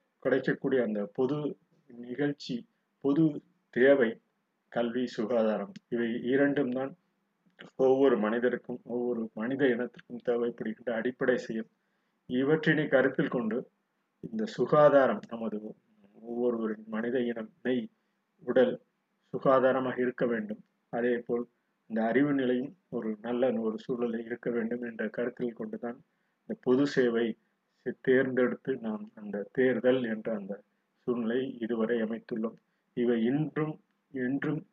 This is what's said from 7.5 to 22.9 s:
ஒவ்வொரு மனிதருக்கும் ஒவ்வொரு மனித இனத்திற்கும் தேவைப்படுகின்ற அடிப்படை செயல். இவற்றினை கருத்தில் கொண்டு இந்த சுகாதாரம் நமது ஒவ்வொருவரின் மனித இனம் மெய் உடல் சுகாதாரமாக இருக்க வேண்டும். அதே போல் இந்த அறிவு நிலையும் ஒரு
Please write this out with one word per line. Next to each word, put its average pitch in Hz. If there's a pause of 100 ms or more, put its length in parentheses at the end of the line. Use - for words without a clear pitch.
ஒவ்வொரு 131
மனிதருக்கும் 120
ஒவ்வொரு 120 (120)
மனித 127
இனத்திற்கும் 120
தேவைப்படுகின்ற 120
அடிப்படை 123
செயல். 113 (600)
இவற்றினை 151
கருத்தில் 135
கொண்டு 113 (640)
இந்த 110
சுகாதாரம் 135
நமது 110 (640)
ஒவ்வொருவரின் 113
மனித 113
இனம் 117 (100)
மெய் 123 (600)
உடல் 123 (600)
சுகாதாரமாக 131
இருக்க 123
வேண்டும். 107 (320)
அதே 120
போல் 120 (440)
இந்த 110
அறிவு 131
நிலையும் 127 (180)
ஒரு 110 (120)